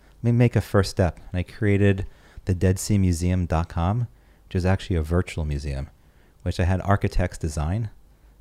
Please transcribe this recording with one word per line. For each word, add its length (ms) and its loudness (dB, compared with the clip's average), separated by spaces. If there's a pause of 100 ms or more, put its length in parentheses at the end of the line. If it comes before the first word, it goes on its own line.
(220)
Let 100 2
me 0 -
make 240 4
a 40 2
first 300 2
step. 280 0 (140)
And 60 -2
I 40 -2
created 640 2 (380)
the 100 0
dead 240 2
sea 200 0
museum 480 2
dot 240 -2
com, 360 -2 (400)
which 80 -12
is 120 0
actually 300 0
a 60 0
virtual 440 -2
museum, 420 -6 (540)
which 180 -4
I 40 2
had 180 0
architects 560 0
design, 500 -4 (520)